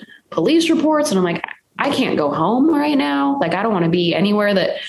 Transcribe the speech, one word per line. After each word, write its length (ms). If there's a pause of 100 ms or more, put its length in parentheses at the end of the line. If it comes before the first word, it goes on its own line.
(320)
police 380
reports. 420
And 80
I'm 60
like, 180 (360)
"I 120
can't 260
go 140
home 420
right 240
now. 420
Like, 140
I 80
don't 120
wanna 160
be 260
anywhere 380
that," 240 (120)